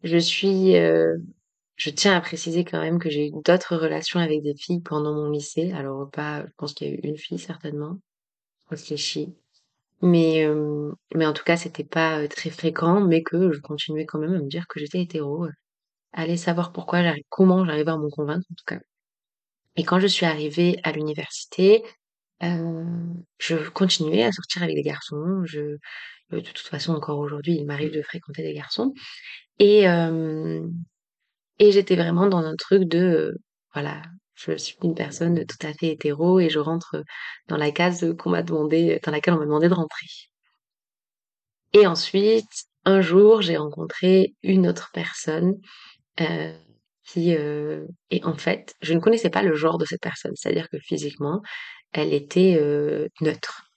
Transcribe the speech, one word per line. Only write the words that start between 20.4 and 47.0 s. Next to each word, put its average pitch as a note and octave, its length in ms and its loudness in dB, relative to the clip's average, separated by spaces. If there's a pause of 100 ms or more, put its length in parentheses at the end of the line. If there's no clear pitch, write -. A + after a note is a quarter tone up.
à D#3+ 80 -2
l'université, D#3 920 2 (600)
euh, E3 400 -4 (560)
je - 160 -4 (140)
continuais F#3 540 2
à A#3 80 2
sortir F3+ 300 -6
avec D#3+ 140 -2
des D3 80 -2
garçons. D3+ 640 -6
Je, D3 160 -8
euh, D3 160 -8 (540)
de E3+ 100 -4
toute - 260 -16
façon, D#3 260 -4
encore D3 240 -4
aujourd'hui, D3 380 -2
il D3 100 -4
m'arrive D3 260 -4
de D3+ 120 -4
fréquenter D#3+ 400 -12
des D#3 100 -6
garçons. G#3+ 400 -4 (640)
Et, G#3 300 8
euh, D#3+ 760 0 (960)
et G#3 140 8
j'étais F#3+ 240 4
vraiment E3+ 320 2
dans F3+ 160 2
un D#3 120 -6
truc F#3+ 280 4
de, E3+ 160 0
euh, F3 340 2 (400)
voilà, D3+ 300 -8 (320)
je D#3+ 220 -4
suis - 260 -10
une E3+ 100 0
personne D#3+ 520 -2
tout - 220 -12
à D3+ 60 -8
fait D#3+ 160 -4
hétéro D#3 500 2
et E3+ 100 4
je D3+ 100 0
rentre D#3 440 -4 (440)
dans D#3 100 -4
la D3 140 0
case F3 480 0
qu'on F3 100 -6
m'a E3+ 140 0
demandé, E3 600 0
dans D#3 80 -4
laquelle D3+ 220 0
on D#3+ 60 2
m'a D3+ 60 -2
demandé D3+ 240 2
de F3+ 40 4
rentrer. E3+ 340 -6 (1700)
Et G#3 140 10
ensuite, G3+ 760 0 (200)
un F#3+ 160 6
jour, G3+ 400 8
j'ai E3+ 160 0
rencontré E3+ 840 2
une F#3+ 240 6
autre E3+ 260 -4
personne, E3+ 640 -2 (640)
euh, D#3+ 320 -4 (520)